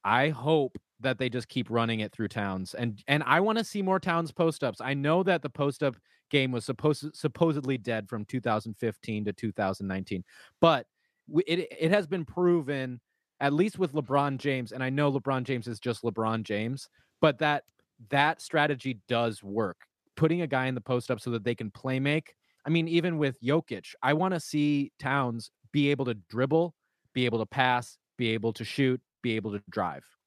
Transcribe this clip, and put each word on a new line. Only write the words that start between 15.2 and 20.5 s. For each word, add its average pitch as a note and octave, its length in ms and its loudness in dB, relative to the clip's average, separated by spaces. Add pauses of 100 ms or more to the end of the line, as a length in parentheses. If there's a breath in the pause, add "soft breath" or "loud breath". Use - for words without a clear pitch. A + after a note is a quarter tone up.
James B2 240 -4
is A2+ 100 -8
just A#2 240 -4
LeBron A2+ 400 0
James, A2 460 -4 (320)
but D3 180 6
that, D3 260 0 (460)
that C#3+ 300 4
strategy C#3 680 0
does A#2 360 0
work. G2+ 400 -4 (340)
Putting E3 260 2
a D#3+ 40 -2
guy C3 200 0